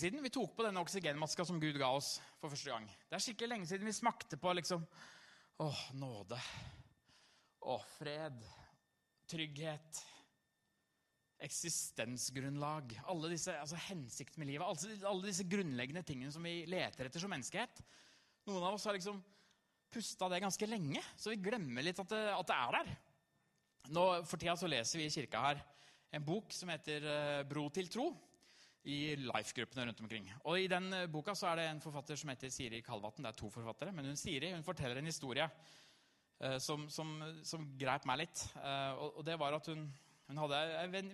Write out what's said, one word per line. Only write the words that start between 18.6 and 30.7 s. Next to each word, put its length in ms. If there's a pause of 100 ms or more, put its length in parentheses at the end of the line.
av 80
oss 160
har 80
liksom 240 (720)
pustet 400
det 80
ganske 240
lenge, 380 (100)
så 160
vi 160
glemmer 400
litt 160
at 80
det, 140 (100)
at 160
det 80
er 220
der. 160 (1000)
Nå, 140 (180)
for 80
tiden 240
så 80
leser 320
vi 80
i 80
kirka 320
her 140 (580)
en 80
bok 300
som 160
heter, 340
eh, 400
Bro 240
til 220
tro, 180 (760)
i 320
Life-gruppene 680
rundt 120
omkring. 280 (200)
Og 140
i 80